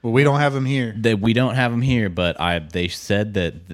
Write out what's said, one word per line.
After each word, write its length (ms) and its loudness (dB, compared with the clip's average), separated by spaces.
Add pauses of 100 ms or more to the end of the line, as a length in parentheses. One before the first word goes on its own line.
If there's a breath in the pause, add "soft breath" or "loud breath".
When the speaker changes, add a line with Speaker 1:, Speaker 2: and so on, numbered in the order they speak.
Speaker 1:
Well, 120 -2
we 100 4
don't 160 4
have 160 0
'em 100 -2
here. 340 -2
Speaker 2:
That 200 2
we 140 2
don't 220 2
have 180 0
'em 80 0
here, 280 2
but 300 -2
I, 200 0
they 300 -4
said 440 -2
that, 220 -2 (180)